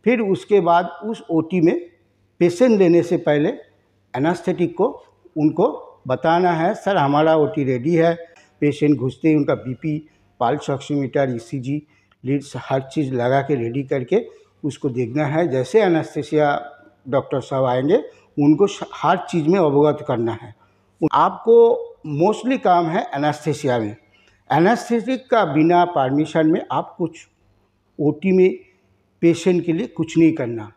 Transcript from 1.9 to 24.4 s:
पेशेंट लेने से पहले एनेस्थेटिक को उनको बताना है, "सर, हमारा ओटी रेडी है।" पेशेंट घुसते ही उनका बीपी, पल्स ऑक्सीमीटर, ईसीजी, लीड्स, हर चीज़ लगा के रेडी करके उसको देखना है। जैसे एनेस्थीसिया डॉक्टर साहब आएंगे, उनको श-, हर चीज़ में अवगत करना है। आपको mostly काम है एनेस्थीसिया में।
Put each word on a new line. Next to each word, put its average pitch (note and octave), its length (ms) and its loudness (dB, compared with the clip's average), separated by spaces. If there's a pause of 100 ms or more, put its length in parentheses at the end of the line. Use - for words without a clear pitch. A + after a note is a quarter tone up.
पेशेंट G3+ 400 4
लेने E3+ 240 6
से E3+ 140 -2
पहले D3 320 0 (680)
एनेस्थेटिक E3+ 600 -2
को A#3+ 260 -2 (360)
उनको E3+ 600 -2 (100)
बताना E3 440 2
है, E3 220 0
"सर, G3 220 -4
हमारा D3+ 400 2
ओटी D3 280 0
रेडी C3 300 -2
है।" E3+ 360 0 (300)
पेशेंट D3 380 0
घुसते B2+ 300 -2
ही D#3 60 4
उनका D3 200 0
बीपी, D3+ 540 -8 (320)
पल्स D3 300 -2
ऑक्सीमीटर, C#3 600 -2
ईसीजी, C3+ 520 -8 (420)
लीड्स, C3+ 320 -4
हर C3+ 240 -4
चीज़ C3+ 340 -6
लगा B2+ 260 0
के C#3 140 -2
रेडी A#2+ 280 -4
करके C#3 440 -4 (380)
उसको D3 240 -6
देखना B2+ 360 -4
है। D#3 240 0
जैसे C3 340 0
एनेस्थीसिया D3+ 880 0 (380)
डॉक्टर B2 320 -2
साहब C3 240 -4
आएंगे, C3 320 0 (420)
उनको D3+ 280 4
श-, - 180 -8 (100)
हर E3 220 0
चीज़ E3+ 320 -2
में F#3+ 100 4
अवगत D3 500 2
करना A#2 240 -2
है। - 220 -16 (580)
आपको A3+ 720 4 (200)
mostly G3+ 560 -2
काम F3 240 4
है F3+ 280 -4
एनेस्थीसिया C#3+ 640 -2
में। A2 180 -6 (560)